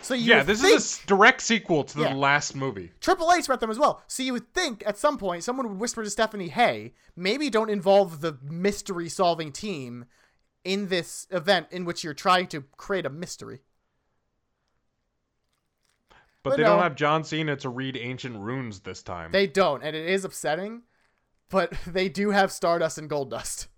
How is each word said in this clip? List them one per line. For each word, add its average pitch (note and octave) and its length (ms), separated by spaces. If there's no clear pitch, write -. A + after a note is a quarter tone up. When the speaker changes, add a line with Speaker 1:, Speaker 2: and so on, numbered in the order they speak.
Speaker 1:
So - 120
you A#3+ 180
Speaker 2:
Yeah, G3 80
Speaker 1:
would C#3 80
Speaker 2:
this G#3+ 140
Speaker 1:
think G4+ 140
Speaker 2:
is - 220
a - 40
s-, - 40
direct G3+ 360
sequel F3 440
to - 120
the D3+ 120
Speaker 1:
Yeah. B2+ 60
Speaker 2:
last C#3 400
movie. G#2+ 440
Speaker 1:
Triple F4 320
H E4+ 160
met B3+ 140
them A3+ 80
as A3 100
well. C#4+ 280
So - 160
you C4 100
would A#3+ 200
think D4+ 320
at G#3 120
some D4 200
point F3 260
someone B3 260
would F#3+ 100
whisper A#3 240
to G#3 60
Stephanie, G#3 400
"Hey, C3 440
maybe A#3+ 340
don't A3 200
involve G3 520
the D#3 220
mystery E3+ 640
solving E3 440
team C3 520
in G3 240
this - 420
event F3 400
in F3+ 140
which E3+ 180
you're D#3+ 100
trying F3+ 340
to D3 180
create F#3 280
a C3+ 40
mystery." C#3 520
Speaker 2:
But - 80
Speaker 1:
But C#4 60
Speaker 2:
they D3+ 60
don't - 140
Speaker 1:
no. F3+ 60
Speaker 2:
have D#3 120
John D3 280
Cena D#3 340
to C#3 120
read B2+ 280
ancient A#2+ 400
runes A2+ 440
this F#2 200
time. E2+ 300
Speaker 1:
They G3 160
don't, D3+ 340
and D3+ 140
it D#3+ 120
is F#3+ 180
upsetting. F#3 580
But F#3 300
<laughs> - 80
they F#3 220
do G3+ 220
have F#3+ 200
Stardust E3+ 480
and D3+ 100
Goldust. C#3+ 580